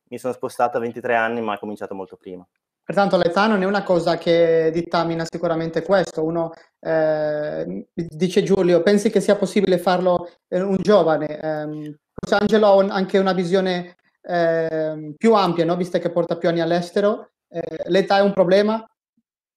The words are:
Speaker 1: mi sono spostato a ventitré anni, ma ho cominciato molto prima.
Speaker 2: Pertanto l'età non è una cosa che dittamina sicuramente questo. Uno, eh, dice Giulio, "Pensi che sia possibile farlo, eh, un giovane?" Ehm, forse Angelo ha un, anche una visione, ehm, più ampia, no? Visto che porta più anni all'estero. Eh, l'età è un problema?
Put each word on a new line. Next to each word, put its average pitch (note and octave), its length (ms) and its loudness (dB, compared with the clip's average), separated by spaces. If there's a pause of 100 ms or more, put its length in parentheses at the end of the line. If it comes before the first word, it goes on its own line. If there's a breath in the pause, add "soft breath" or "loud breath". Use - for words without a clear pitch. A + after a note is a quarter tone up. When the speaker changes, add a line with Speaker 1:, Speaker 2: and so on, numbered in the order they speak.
Speaker 1:
mi B2 100 -12
sono B2 160 -6
spostato B2 440 -4
a - 20 -2
ventitré A#2 360 -4
anni, A2+ 260 -2
ma G#2+ 120 -4
ho G2+ 60 -8
cominciato G#2 340 -10
molto F#2+ 220 -12
prima. F2+ 320 -18 (360)
Speaker 2:
Pertanto F#3+ 340 0
l'età F3 300 2
non G3+ 160 0
è - 20 0
una G3+ 160 0
cosa E3+ 380 0
che E3 520 2
dittamina E3 540 -2
sicuramente E3 560 -4
questo. E3+ 420 0
Uno, E3 300 -4 (260 loud breath)
eh, D#3 1120 -2
dice F3 500 -2
Giulio, F3 400 2
"Pensi G3+ 260 2
che G3 120 0
sia G3+ 140 2
possibile F#3+ 440 0
farlo, F3+ 500 0 (180)
eh, F3+ 140 -2
un G3 180 -2
giovane?" D#3+ 600 2
Ehm, D3+ 560 -8 (180)
forse - 220 -2
Angelo G#3 320 4
ha G3 80 8
un, G3 160 4
anche F#3+ 260 0
una F#3+ 160 2
visione, F3+ 640 -2 (240)
ehm, D#3+ 960 -2
più A3+ 160 4
ampia, E3+ 320 2
no? E3+ 100 0
Visto F3+ 220 -2
che E3+ 140 -4
porta E3+ 260 -2
più F3 100 -2
anni E3+ 140 0
all'estero. F3 680 -2 (180)
Eh, - 380 -10
l'età F#3+ 300 2
è G3 40 4
un G3 120 2
problema? G#3 520 2 (720)